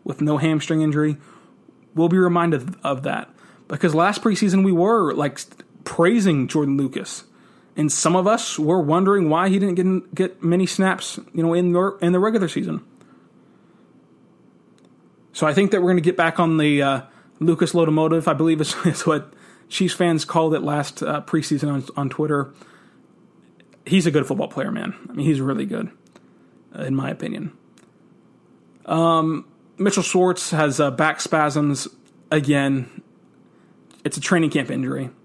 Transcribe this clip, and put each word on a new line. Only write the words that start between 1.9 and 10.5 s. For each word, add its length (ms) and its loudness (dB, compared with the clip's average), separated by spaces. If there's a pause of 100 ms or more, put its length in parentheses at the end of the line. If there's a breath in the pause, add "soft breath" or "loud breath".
we'll 160 2
be 80 2
reminded 640 2
of 200 -4
that. 260 -6 (380 loud breath)
Because 260 -2
last 300 2
preseason 400 2
we 80 4
were, 420 2
like, 260 -4 (440)
praising 640 2
Jordan 300 0
Lucas, 480 -6 (500 soft breath)
and 160 0
some 240 0
of 120 2
us 320 -2
were 220 2
wondering 480 2
why 200 2
he 100 2
didn't 160 0
get, 400 -2
get 280 -4
many 220 2